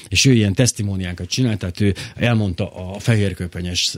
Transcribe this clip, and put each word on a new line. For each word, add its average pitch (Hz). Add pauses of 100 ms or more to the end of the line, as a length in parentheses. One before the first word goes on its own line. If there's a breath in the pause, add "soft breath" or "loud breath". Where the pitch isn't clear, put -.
és -
ő 135
ilyen 104
tesztimóniákat 95
csinált, 117
tehát 92
ő 101 (220 loud breath)
elmondta 104
a 90
fehérköpenyes, 90